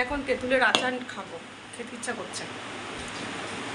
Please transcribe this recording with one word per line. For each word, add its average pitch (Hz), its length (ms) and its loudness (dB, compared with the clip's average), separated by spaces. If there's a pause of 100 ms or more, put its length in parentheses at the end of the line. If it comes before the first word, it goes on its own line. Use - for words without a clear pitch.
এখন 285 220 0
তেঁতুলের 254 440 4
আচার 254 220 6 (200)
খাবো, 190 240 -6 (380)
খেতে 233 240 -8
ইচ্ছা 240 200 -2
করছে, - 260 -6 (1300)